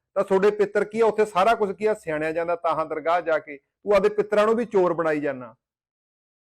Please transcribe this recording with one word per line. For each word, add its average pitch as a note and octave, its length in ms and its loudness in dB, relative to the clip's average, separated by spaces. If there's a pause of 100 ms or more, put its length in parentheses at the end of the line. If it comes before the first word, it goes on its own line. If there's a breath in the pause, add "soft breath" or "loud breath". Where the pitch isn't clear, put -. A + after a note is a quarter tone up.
(140)
ਤਾਂ G3 100 -2
ਤੁਹਾਡੇ G3 280 2
ਪਿੱਤਰ G#3 320 0
ਕੀ G#3 160 -6
ਆ, A3+ 60 4
ਉੱਥੇ G#3+ 200 2
ਸਾਰਾ G#3 300 2
ਕੁਝ G#3 160 -2
ਕੀ G3 140 -6
ਆ, G#3+ 80 2
ਸਿਆਣਿਆ D#3 380 -6
ਜਾਂਦਾ। E3+ 240 -2
ਤਾਹਾਂ D#3+ 300 -2
ਦਰਗਾਹ D#3 360 -2
ਜਾ D#3+ 180 0
ਕੇ C#3+ 180 -16
ਤੂੰ - 360 -6
ਆਪਦੇ G3 160 4
ਪਿੱਤਰਾਂ G#3 360 0
ਨੂੰ A3+ 100 2
ਵੀ A#3 100 -2
ਚੋਰ F3+ 280 2
ਬਣਾਈ D#3 260 -2
ਜਾਂਦਾ। B2+ 360 -8 (1040)